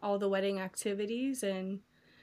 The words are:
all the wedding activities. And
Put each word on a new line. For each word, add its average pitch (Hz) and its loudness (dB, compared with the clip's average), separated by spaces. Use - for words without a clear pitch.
all 202 2
the 202 4
wedding 196 2
activities. 214 -2
And 190 -2